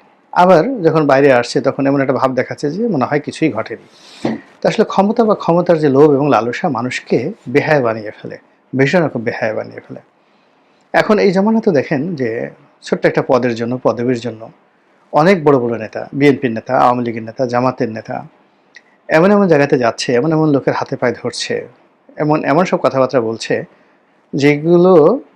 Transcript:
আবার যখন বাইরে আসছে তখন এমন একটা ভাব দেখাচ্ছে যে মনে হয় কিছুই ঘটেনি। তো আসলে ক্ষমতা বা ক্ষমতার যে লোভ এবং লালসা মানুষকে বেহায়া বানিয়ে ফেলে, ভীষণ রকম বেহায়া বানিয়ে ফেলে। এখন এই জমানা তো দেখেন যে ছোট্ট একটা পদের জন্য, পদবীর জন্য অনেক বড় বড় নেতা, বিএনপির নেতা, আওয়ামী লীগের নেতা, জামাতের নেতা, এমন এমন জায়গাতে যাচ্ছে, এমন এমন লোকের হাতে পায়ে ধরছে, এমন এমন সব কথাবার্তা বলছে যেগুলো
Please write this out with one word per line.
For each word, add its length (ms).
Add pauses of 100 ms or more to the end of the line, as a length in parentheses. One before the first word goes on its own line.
(320)
আবার 520
যখন 240
বাইরে 260
আসছে 280
তখন 260
এমন 140
একটা 120
ভাব 220
দেখাচ্ছে 360
যে 160
মনে 180
হয় 140
কিছুই 320
ঘটেনি। 360 (760)
তো 60
আসলে 180
ক্ষমতা 380
বা 120
ক্ষমতার 440
যে 100
লোভ 240
এবং 160
লালসা 400
মানুষকে 640 (180)
বেহায়া 320
বানিয়ে 300
ফেলে, 260 (380)
ভীষণ 280
রকম 180
বেহায়া 320
বানিয়ে 340
ফেলে। 120 (920)
এখন 260
এই 120
জমানা 280
তো 120
দেখেন 440
যে 340 (320)
ছোট্ট 240
একটা 160
পদের 340
জন্য, 280
পদবীর 360
জন্য 300 (640)
অনেক 320
বড় 160
বড় 200
নেতা, 340
বিএনপির 380
নেতা, 280
আওয়ামী 240
লীগের 200
নেতা, 220
জামাতের 460
নেতা, 360 (800)
এমন 240
এমন 160
জায়গাতে 300
যাচ্ছে, 360
এমন 180
এমন 180
লোকের 240
হাতে 220
পায়ে 180 (100)
ধরছে, 440 (500)
এমন 280
এমন 200
সব 120
কথাবার্তা 440
বলছে 420 (720)
যেগুলো 840 (160)